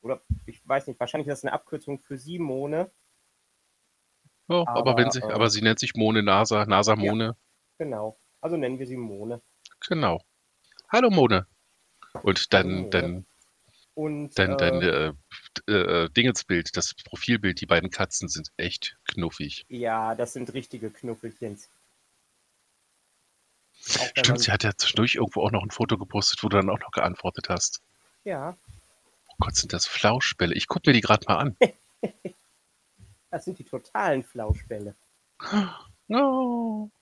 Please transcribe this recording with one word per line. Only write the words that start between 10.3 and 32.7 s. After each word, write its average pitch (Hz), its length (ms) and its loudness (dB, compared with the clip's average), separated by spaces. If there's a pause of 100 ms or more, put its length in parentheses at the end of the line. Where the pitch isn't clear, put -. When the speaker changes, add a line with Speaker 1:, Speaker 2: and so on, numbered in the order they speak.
Speaker 2:
Hallo 240 200 6
Mone. 117 360 6 (800)
Und - 300 2
dann, 95 140 8
Speaker 1:
Hallo 92 120 0
Mone. 92 100 -6
Speaker 2:
dann, 87 360 0 (680)
Speaker 1:
Und, 151 460 -6
Speaker 2:
dann, - 180 4
dann, - 240 2
Speaker 1:
äh, 78 320 2 (540)
Speaker 2:
äh, 104 60 2 (320)
äh, 80 40 -4
Dingensbild, 110 680 0
das - 180 -4
Profilbild, 104 680 -2
die - 40 -8
beiden 85 260 2
Katzen - 380 -4
sind 78 280 -10
echt - 480 -8
knuffig. - 640 -6
Speaker 1:
Ja, 113 460 -2
das 117 180 -4
sind 123 200 -8
richtige 113 360 -10
Knuffelchens. 113 800 -12 (2250)
Auch - 20 0
wenn - 100 -2
Speaker 2:
Stimmt, 127 200 0
Speaker 1:
man 120 100 2
Speaker 2:
sie 117 120 0
hat 107 120 0
ja 104 120 0
zwischendurch - 400 0
irgendwo 104 280 -2
auch 107 80 2
noch 101 120 0
ein 104 80 -10
Foto 123 260 -2
gepostet, 98 460 -2
wo 107 60 0
du 104 80 4
dann 95 120 4
auch 90 100 0
noch - 120 -14
geantwortet - 580 -4
hast. - 320 -4 (420)
Speaker 1:
Ja. 175 340 -8 (680)
Speaker 2:
Oh - 120 -20
Gott, - 160 0
sind - 180 -2
das 87 120 -4
Flauschbälle. - 680 0
Ich - 120 -2
guck - 200 -2
mir 143 60 8
die 117 80 8
grad - 260 4
mal 98 100 2
an. 143 240 -2
Speaker 1:
<laughs> 247 60 6 (1600)